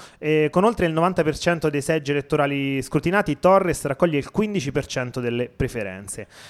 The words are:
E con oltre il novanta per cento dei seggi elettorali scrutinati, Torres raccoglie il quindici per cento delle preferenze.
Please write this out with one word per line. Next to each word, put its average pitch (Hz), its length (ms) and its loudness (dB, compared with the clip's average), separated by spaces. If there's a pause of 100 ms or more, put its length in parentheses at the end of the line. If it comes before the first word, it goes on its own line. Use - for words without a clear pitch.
(180)
E 151 340 2
con 185 140 4
oltre 214 200 2
il 165 60 0
novanta 170 320 2
per 147 140 0
cento 165 320 0
dei 147 100 0
seggi 143 320 0
elettorali 143 720 0
scrutinati, 165 580 0
Torres 180 460 4
raccoglie 147 320 0
il - 140 -4
quindici 190 420 -2
per 143 120 -2
cento 127 360 -6
delle 120 260 -2
preferenze. 104 800 -6 (220)